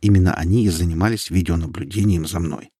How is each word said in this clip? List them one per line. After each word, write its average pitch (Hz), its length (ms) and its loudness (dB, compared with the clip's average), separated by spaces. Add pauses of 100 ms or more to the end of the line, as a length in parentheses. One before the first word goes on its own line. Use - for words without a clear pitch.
именно 95 320 4
они 98 320 0
и 101 40 2
занимались 87 600 -2
видеонаблюдением 82 960 -2
за 87 140 -6
мной. 69 400 -8